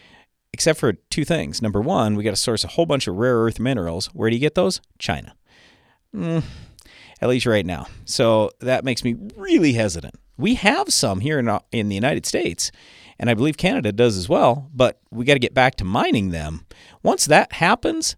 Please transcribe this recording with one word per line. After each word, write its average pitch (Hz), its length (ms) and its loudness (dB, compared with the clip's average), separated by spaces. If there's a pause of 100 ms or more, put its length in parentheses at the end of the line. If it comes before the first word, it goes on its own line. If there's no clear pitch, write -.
(520)
except - 280 2
for 120 140 2
two - 320 -4
things. 156 360 -4
Number 104 200 0
one, 117 340 0
we 104 80 -2
gotta 104 120 -2
source 113 280 -2
a 95 60 -8
whole 127 180 0
bunch 135 200 -2
of 92 100 -4
rare 120 200 2
earth 113 220 0
minerals. 101 480 -2
Where 113 220 -2
do 117 60 2
you 120 40 -2
get 147 160 -2
those? 185 260 0 (160)
China. - 380 -6 (800)
Mm, 165 280 -2 (800)
at 113 80 0
least 123 160 0
right 107 200 2
now. 87 220 -6 (180)
So 110 440 2 (120)
that 127 220 0
makes 127 200 -2
me 120 120 -2 (200)
really 277 380 0
hesitant. 104 420 -4 (220)
We 214 180 0
have 294 360 0
some 98 300 0
here 147 180 0
in, 117 100 0 (220)
in 107 160 -2
the 98 80 -2
United 131 300 -2
States, - 460 -4 (460)
and 117 120 0
I 117 40 4
believe 143 220 0
Canada 170 380 0
does 113 240 4
as 90 100 -4
well, 139 460 2
but 123 260 2 (100)
we 117 140 -8
gotta 139 160 4
get 123 140 -2
back 131 220 4
to 98 100 -4
mining 104 460 0
them. 80 340 -8 (360)
Once 359 240 0
that - 280 4
happens, 311 640 -2